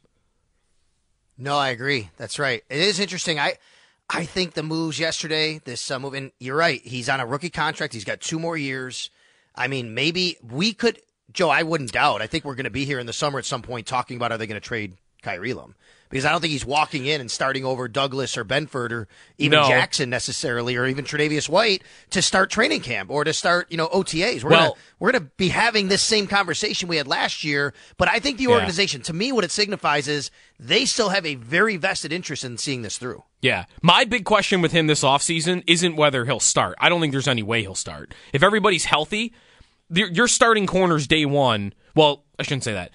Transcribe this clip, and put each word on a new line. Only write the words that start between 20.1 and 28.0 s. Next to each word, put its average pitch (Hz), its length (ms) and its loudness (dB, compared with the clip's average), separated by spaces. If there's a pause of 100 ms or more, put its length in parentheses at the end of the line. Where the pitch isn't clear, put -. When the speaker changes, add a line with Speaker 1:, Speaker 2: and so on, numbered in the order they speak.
Speaker 1:
or 123 100 2
even 131 180 -2
Tre'Davious 151 440 0
White 190 340 2 (280)
to 185 120 2
start 190 260 4
training 262 340 2
camp 113 280 -6
or 147 140 0
to 156 80 0
start, 175 400 2
you 165 40 -4
know, 160 140 0
O 190 140 2
T 160 180 -2
As. 202 220 -2
We're 147 60 -2
Speaker 2:
Well 165 180 10
Speaker 1:
gonna, 143 60 -2 (260)
we're 196 120 2
gonna 226 120 0 (120)
be 185 120 2
having 208 400 2
this 190 140 2
same 208 260 2
conversation 185 600 0
we 170 80 0
had 143 120 -2
last 175 340 -2
year. 143 320 0 (220)
But 180 120 2